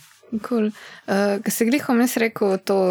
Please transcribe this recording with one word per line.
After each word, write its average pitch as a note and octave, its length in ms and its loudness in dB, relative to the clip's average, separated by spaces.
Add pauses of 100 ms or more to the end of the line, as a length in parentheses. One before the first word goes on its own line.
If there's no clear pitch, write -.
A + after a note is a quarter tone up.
(400)
Cool. G#3+ 300 -2 (320)
Eh, G3+ 360 0
ko - 120 -6
si - 140 0
glih C4 180 0
vmes B3 320 2
rekel A3 440 0
to G3 180 0 (140)